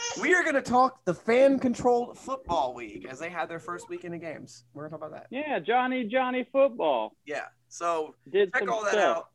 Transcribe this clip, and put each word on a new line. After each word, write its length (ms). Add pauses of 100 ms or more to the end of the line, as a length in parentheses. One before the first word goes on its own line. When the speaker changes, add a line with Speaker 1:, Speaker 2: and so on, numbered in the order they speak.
(220)
Speaker 1:
we 120
are 80
gonna 200
talk 420
the 80
fan-controlled 1040
football 560
league 320
as 120
they 100
had 220
their 100
first 300
weekend 240
of 80
games. 500
We're 160
gonna 100
talk 100
about 120
that. 100
Speaker 2:
Yeah, 280
Johnny, 460
Johnny 460
football. 640 (120)
Speaker 1:
Yeah. 180 (240)
So 460 (160)
Speaker 2:
Did 220
Speaker 1:
check 100
Speaker 2:
some 80
Speaker 1:
all 140
that 80
Speaker 2:
stuff. 260
Speaker 1:
out. 160